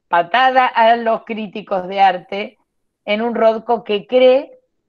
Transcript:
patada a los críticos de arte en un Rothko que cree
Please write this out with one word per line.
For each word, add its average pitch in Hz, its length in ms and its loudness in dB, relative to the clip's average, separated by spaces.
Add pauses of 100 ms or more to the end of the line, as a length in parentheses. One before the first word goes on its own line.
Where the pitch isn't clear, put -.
patada 254 600 0
a 226 300 2
los 226 280 -4
críticos 202 640 -8
de 196 140 -4
arte 196 560 -2 (480)
en 208 160 -2
un 233 140 -4
Rothko 220 480 0
que 208 220 -6
cree 254 460 2 (380)